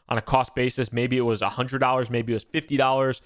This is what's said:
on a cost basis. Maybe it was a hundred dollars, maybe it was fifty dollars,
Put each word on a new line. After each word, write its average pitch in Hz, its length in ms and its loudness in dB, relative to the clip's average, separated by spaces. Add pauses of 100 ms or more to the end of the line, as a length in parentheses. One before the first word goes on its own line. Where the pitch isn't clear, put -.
on 117 100 0
a 110 40 -2
cost 131 320 0
basis. 127 380 -2
Maybe 123 240 0
it 127 60 2
was 113 200 0
a 98 60 0
hundred 127 300 -4
dollars, 127 320 2
maybe 120 220 -2
it 110 40 0
was 107 80 -6
fifty 151 320 -4
dollars, 135 500 2